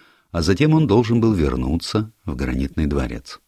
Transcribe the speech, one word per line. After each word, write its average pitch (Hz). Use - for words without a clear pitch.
а 87
затем 156
он 156
должен 113
был 113
вернуться 78
в 67
Гранитный 67
дворец. 65